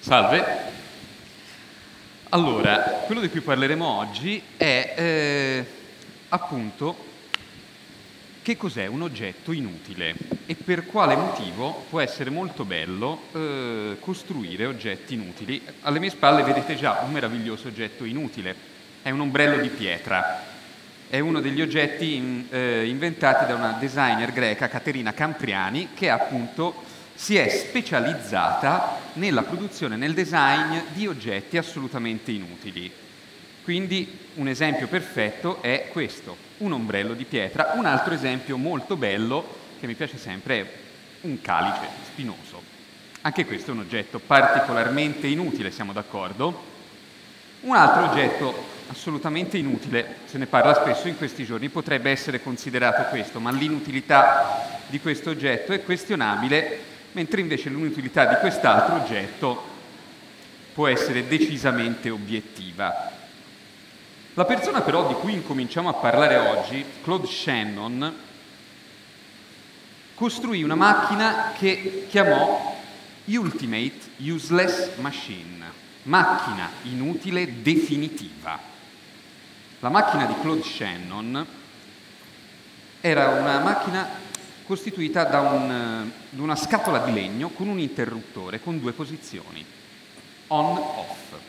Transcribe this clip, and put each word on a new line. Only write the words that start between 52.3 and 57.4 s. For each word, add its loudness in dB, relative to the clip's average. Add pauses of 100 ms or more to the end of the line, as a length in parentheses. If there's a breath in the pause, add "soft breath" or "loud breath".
considerato 2
questo, -4
ma 0
l'inutilità 4
di -6
questo -2
oggetto 0
è -2
questionabile, 0 (240 loud breath)
mentre 2